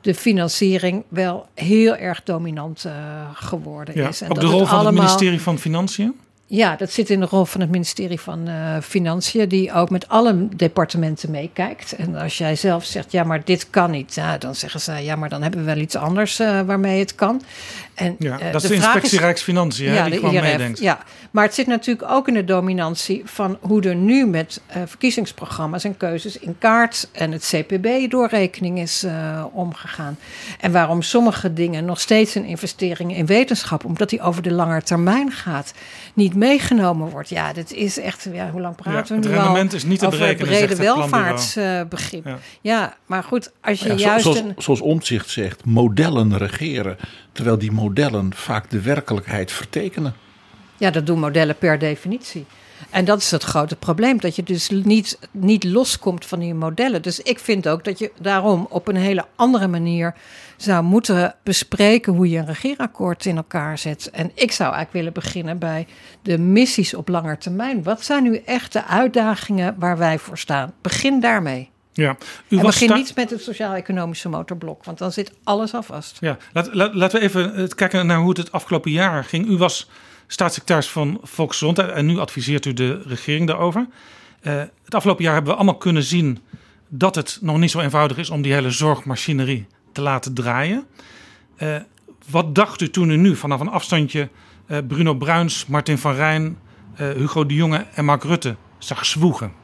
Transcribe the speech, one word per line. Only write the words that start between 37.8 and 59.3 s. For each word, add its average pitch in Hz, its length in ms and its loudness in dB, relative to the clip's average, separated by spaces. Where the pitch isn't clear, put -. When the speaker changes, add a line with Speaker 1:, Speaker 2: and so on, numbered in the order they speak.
Speaker 1:
echt, - 340 -8
ja, 175 180 -6
hoe 175 100 -8
lang 175 160 -8
Speaker 2:
Ja, - 140 -20
Speaker 1:
praten 220 260 -2
Speaker 2:
het 220 80 0
Speaker 1:
we 208 60 0
nu - 60 2
al 196 60 4
Speaker 2:
rendement 190 300 4
is 156 120 -6
niet 185 140 2
te 196 80 2
Speaker 1:
over 160 120 2
Speaker 2:
berekenen, 160 280 2
Speaker 1:
brede 208 200 4
Speaker 2:
zegt 190 120 0
het - 20 0
planbureau. 262 300 2
Speaker 1:
welvaartsbegrip? 175 1000 -4
Speaker 2:
Ja. 135 140 -10
Speaker 1:
Ja, 214 360 -2
maar 185 180 -4
goed, - 360 -4
als 208 200 -2
je 214 80 -2
Speaker 3:
Ja, 208 100 2
zo-, 202 60 2
Speaker 1:
juist 214 180 4
Speaker 3:
zoals, 233 180 4
Speaker 1:
een 208 180 -6
Speaker 3:
zoals 127 220 2
Omtzigt 151 500 0
zegt, 95 340 -6
modellen 117 760 4
regeren, 101 580 -4
terwijl 117 260 0
die 107 140 -2
modellen 104 600 0
vaak - 360 -6
de 107 100 -2
werkelijkheid 104 720 -2
vertekenen. - 600 -6
Speaker 1:
Ja, 190 140 2
dat 151 160 -2
doen 165 120 2
modellen 151 400 2
per 156 200 2
definitie. 156 680 -6
En 185 140 0
dat 208 160 4
is - 100 -2
het 165 120 0
grote 156 340 -2
probleem, 220 440 2
dat 170 160 -2
je 190 60 -6
dus 175 260 -4
niet, 202 500 2
niet 202 340 2
loskomt 190 600 0
van 180 120 -6
die 170 160 -4
modellen. 160 480 -2
Dus 175 180 -6
ik - 180 -2
vind 196 300 0
ook 165 160 -2
dat 196 140 -6
je 214 220 -6
daarom 190 500 2
op 180 180 -4
een 196 80 0
hele 190 280 0